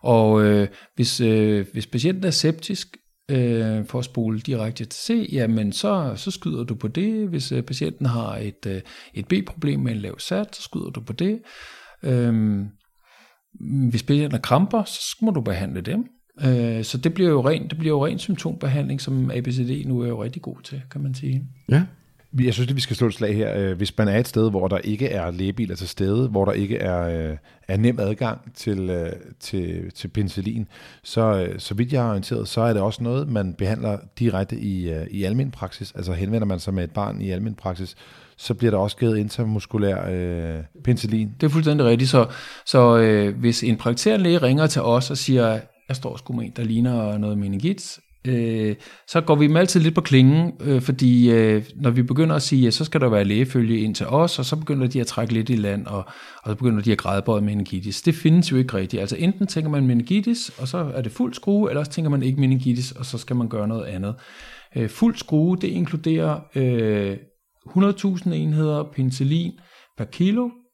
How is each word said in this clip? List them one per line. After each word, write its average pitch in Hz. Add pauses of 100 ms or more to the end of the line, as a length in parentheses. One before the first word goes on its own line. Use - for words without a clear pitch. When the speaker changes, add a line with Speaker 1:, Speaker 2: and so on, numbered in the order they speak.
Speaker 1:
Og, 110
øh, 104 (280)
hvis, 123
øh, 107
hvis 113
patienten 120
er 175
septisk, - (340)
øh, 113
for 123
at 123
spole 110
direkte 113
til -
C, 226
jamen 110
så, 185
så 190
skyder 151
du 117
på 107
det. 208
Hvis, 143
øh, 123
patienten 147
har 113
et, 107
øh, 95 (340)
et 107
B-problem 147
med 123
en 107
lav 101
sat, 202
så -
skyder -
du 131
på 113
det. 196 (640)
Øhm, 113 (1200)
hvis 117
patienten 143
har 143
kramper, 190
så -
må 220
du 160
behandle 95
dem. 180 (420)
Øh, 117
så 131
det 165
bliver 180
jo 135
ren, 160
det 156
bliver 156
jo 139
ren -
symptombehandling, 139
som 131
A 120
B 123
C 127
D 135
nu 123
er 120
jo 110
rigtig 123
god 131
til, 135
kan 143
man 135
sige. 131 (260)
Speaker 2:
Ja. 143 (580)
Speaker 3:
Jeg 123
synes, 120
at 139
vi 127
skal -
slå 123
et 104
slag 104
her. 104
Øh, 95
hvis 98
man 107
er 101
et 123
sted, 110
hvor 95
der 95
ikke 107
er 87
lægebiler 95
til 87
stede, 107
hvor 98
der 98
ikke 101
er, 85
øh, 76 (320)
er 95
nem 117
adgang 110
til, 95
øh, 85 (280)
til, 87
til -
penicillin, 101 (380)
så, -
øh, 95
så -
vidt 120
jeg 123
er 113
orienteret, 104
så -
er 117
det 101
også 110
noget, 131
man 98
behandler 104 (200)
direkte 107
i, 92
øh, 80
i 98
almen 123
praksis. -
Altså 90
henvender 104
man 92
sig 95
med 90
et 80
barn 101
i 98
almen 101
praksis, 92 (400)
så -
bliver 113
der 101
også 101
givet 113
intramuskulær, 104
øh, 85 (200)
penicillin. 110 (100)
Speaker 1:
Det 156
er 143
fuldstændig 151
rigtigt. 120
Så, 120 (400)
så, 120
øh, 107
hvis 117
en 113
praktiserende 185
læge 175
ringer 143
til 135
os 120
og 139
siger, 117 (280)
"Jeg 131
står 123
sgu 127
med 117
en, -
der 120
ligner 113
noget 104
meningit," 101 (280)
øh, 113 (320)
så 165
går 160
vi 147
dem 156
altid 180
lidt 160
på 180
klingen, 147
øh, 135
fordi, 127
øh, 110 (120)
når 135
vi 123
begynder 151
at 139
sige, 131
ja, 117
så 156
skal 160
der 131
være 104
lægefølge 113
ind 107
til -
os, 160
og 131
så 151
begynder 143
de 127
at 117
trække 113
lidt 110
i 120
land, 101
og, 98 (380)
og 107
så 107
begynder 113
de 110
at 98
græde 98
både 107
meningitis. 101
Det 165
findes 160
jo 131
ikke 127
rigtigt. 95
Altså, 107
enten 185
tænker 156
man 139
meningitis, 190
og 131
så 175
er 139
det 110
fuld 247
skrue, 202
eller 147
også 147
tænker 160
man 139
ikke 135
meningitis, 127
og 127
så 120
skal 127
man 120
gøre 107
noget 110
andet. 98 (600)
Øh, 113
fuld 226
skrue, 160
det 185
inkluderer, 160 (140)
øh, 110 (500)
hundrede 196
tusind 185
enheder 156 (140)
penicillin 139 (460)
per 113
kilo 220 (240)